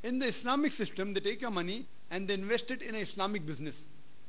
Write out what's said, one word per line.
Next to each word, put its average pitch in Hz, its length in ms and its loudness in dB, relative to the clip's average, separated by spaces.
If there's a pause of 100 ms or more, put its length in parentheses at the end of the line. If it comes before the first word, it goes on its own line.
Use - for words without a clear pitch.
In 247 160 0
the 262 80 4
Islamic 269 460 4
system, 196 400 0
they 190 80 2
take 214 180 0
your 240 120 -2
money 190 340 0 (260)
and 185 160 0
they 202 60 2
invest 208 380 2
it 262 100 0
in 226 120 -4
an 220 80 0
Islamic 190 440 0
business 147 400 -4 (440)